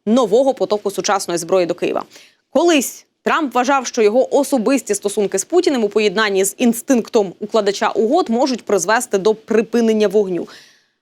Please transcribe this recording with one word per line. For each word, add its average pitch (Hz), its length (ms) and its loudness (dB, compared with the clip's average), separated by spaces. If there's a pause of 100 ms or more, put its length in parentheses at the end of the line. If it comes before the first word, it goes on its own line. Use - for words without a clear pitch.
нового 247 480 2
потоку 208 380 -4
сучасної 202 460 -4
зброї 185 280 0
до 165 80 -4
Києва. - 300 -4 (460)
Колись 311 560 0 (180)
Трамп 269 320 -2
вважав, 254 320 0
що - 140 -4
його 220 340 2
особисті 262 600 0
стосунки 202 440 -4
з - 60 -6
Путіним 320 380 0
у 202 60 0
поєднанні 202 560 0
з - 120 -6
інстинктом 226 840 0
укладача 208 500 -2
угод 269 400 0
можуть 247 360 -2
призвести 208 520 0
до 202 180 2
припинення 220 720 0
вогню. 185 400 -2 (540)